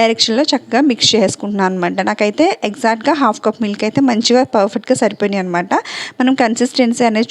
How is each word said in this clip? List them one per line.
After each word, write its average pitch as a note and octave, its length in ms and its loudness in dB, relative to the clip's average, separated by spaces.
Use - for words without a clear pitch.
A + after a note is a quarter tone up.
డైరెక్షన్లో A3+ 520 2
చక్కగా B3 380 0
మిక్స్ - 260 0
చేసుకుంటున్నాను G3 580 0
అనమాట. F#3 360 -2
నాకైతే G#3 340 0
ఎగ్జాక్ట్గా A3+ 520 -2
హాఫ్ A#3 240 0
కప్ A3 200 -2
మిల్క్ G#3 220 -4
అయితే G#3+ 120 0
మంచిగా A#3+ 320 2
పర్ఫెక్ట్గా G#3 460 0
సరిపోయినాయి G3+ 420 -2
అనమాట. F3+ 260 -2
మనం B3+ 140 2
కన్సిస్టెన్సీ A#3+ 640 0
అనేది A3+ 240 0